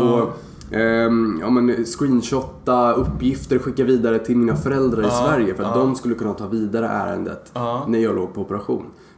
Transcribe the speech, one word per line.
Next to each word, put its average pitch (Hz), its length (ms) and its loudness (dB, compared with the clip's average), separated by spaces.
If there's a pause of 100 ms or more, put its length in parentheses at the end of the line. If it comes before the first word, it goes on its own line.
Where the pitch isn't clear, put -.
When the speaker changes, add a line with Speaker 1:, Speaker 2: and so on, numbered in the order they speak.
Speaker 1:
Ja. 120 220 4
Speaker 2:
och, 107 80 -2 (460)
ehm, 113 640 2
ja, 101 100 -2
men 120 340 2
screenshotta 123 1080 0
uppgifter, 127 680 0
skicka 127 260 -2
vidare 117 340 4
till 120 180 0
mina 117 200 2
föräldrar 131 460 0
i 107 40 2
Speaker 1:
Ja. 104 40 2 (160)
Speaker 2:
Sverige 120 280 2
för 98 100 -6
att 113 120 -2
Speaker 1:
Ja. 127 60 2
Speaker 2:
de 131 120 2
skulle 123 200 -2
kunna 107 200 -4
ta 104 120 -8
vidare 110 420 -2
ärendet 95 680 -6
Speaker 1:
Ja. 123 340 -4
Speaker 2:
när 113 100 2
jag 110 180 2
låg 90 180 -4
på 104 60 -6
operation. 104 440 -4 (340)